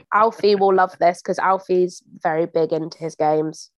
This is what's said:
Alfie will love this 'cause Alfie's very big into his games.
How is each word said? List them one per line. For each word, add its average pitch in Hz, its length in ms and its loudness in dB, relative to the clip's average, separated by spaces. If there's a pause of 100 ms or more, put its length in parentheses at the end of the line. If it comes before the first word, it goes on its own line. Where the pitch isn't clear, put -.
(140)
Alfie 214 420 2
will 196 180 2
love 185 240 2
this 175 240 0
'cause 180 180 -6
Alfie's 185 600 -2 (220)
very 165 220 -2
big 165 260 -2
into 160 280 -6
his 160 160 -10
games. 156 540 -2 (100)